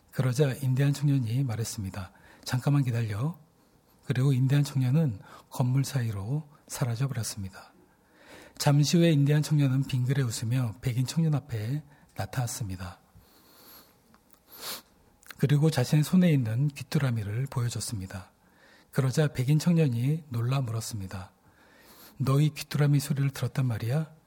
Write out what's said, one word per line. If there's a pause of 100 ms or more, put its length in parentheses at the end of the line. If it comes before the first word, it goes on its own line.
(120)
그러자
인디안
청년이
말했습니다. (320)
"잠깐만
기다려." (680)
그리고
인디안
청년은 (320)
건물
사이로 (180)
사라져버렸습니다. (880)
잠시
후에
인디안
청년은
빙그레
웃으며
백인
청년
앞에 (320)
나타났습니다. (2500)
그리고
자신의
손에
있는
귀뚜라미를
보여줬습니다. (600)
그러자
백인
청년이
놀라
물었습니다. (880)
"너
이
귀뚜라미
소리를
들었단
말이야? (140)